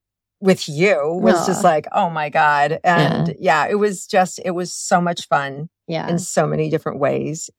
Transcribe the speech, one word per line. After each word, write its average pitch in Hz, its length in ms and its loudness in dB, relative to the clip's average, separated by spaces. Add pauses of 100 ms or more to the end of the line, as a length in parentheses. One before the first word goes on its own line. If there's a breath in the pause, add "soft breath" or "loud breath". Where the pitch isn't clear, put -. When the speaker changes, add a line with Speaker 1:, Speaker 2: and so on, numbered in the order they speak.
(420)
Speaker 1:
with 190 280 2
you 160 300 2 (240)
was 208 240 4
just 190 180 2
Speaker 2:
Aw. 180 40 6
Speaker 1:
like, 156 240 2
"Oh 190 180 2
my 151 180 -4
God." 147 540 2
And 170 460 2
Speaker 2:
Yeah. 156 100 -4
Speaker 1:
yeah, 147 320 2
it 202 80 0
was 202 260 -2
just, 185 400 0
it 185 60 -4
was 175 200 -6
so - 300 0
much 175 260 -4
fun 143 420 -4 (180)
Speaker 2:
Yeah. 165 220 -6
Speaker 1:
in 175 100 0
so 180 260 -2
many 151 240 -2
different 151 300 -4
ways. 139 600 -2